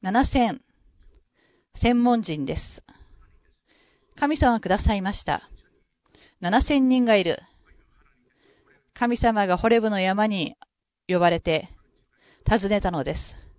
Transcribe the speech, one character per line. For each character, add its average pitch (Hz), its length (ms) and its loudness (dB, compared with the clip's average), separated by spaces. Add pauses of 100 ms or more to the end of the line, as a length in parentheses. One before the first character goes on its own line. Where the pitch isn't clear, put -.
七 214 240 0
千 247 380 -2 (1120)
専 240 300 2
門 240 180 2
人 151 240 -6
で 156 100 -6
す。 - 260 -14 (1300)
神 294 200 -2
様 262 160 4
が 220 80 -2
く - 80 -8
だ 185 100 2
さ - 160 0
い 196 80 -4
ま 190 100 -4
し - 120 -10
た。 - 260 -6 (880)
七 202 220 0
千 269 260 2
人 254 160 4
が 226 120 4
い 190 80 2
る。 165 180 -2 (1500)
神 240 220 -2
様 220 300 2
が 180 100 0
ホ 220 120 0
レ 233 120 6
ブ 220 100 -2
の 202 100 -2
山 196 260 0
に 190 300 -4 (520)
呼 180 100 0
ば 175 120 4
れ 165 100 -2
て、 160 280 -4 (760)
尋 202 220 0
ね 208 120 2
た 190 100 -2
の 151 140 -4
で 147 100 -6
す。 - 220 -12 (220)